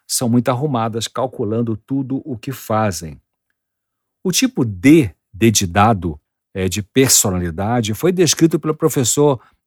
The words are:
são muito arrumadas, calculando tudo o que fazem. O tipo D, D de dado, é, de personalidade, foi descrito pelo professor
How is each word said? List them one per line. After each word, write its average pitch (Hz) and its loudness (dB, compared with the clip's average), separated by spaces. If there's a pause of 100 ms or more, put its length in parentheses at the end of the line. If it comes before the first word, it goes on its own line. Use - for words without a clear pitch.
são - -4
muito 120 2
arrumadas, 120 -2
calculando 117 -4
tudo 135 -6
o 131 -10
que 123 -12
fazem. 107 -4 (1000)
O 185 -4
tipo 240 -2
D, 113 4 (180)
D 107 2
de 104 0
dado, 92 0 (320)
é, 95 -4
de 95 -4
personalidade, 104 0
foi 165 0
descrito 170 2
pelo 156 -4
professor 147 0 (260)